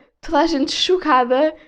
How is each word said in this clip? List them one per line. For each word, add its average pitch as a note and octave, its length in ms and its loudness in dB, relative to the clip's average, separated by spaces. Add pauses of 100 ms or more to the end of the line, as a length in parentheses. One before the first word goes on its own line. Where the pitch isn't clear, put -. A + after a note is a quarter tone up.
(200)
toda D#4 200 -2
a E4 60 2
gente C#4+ 260 -2
chocada D4+ 840 0 (140)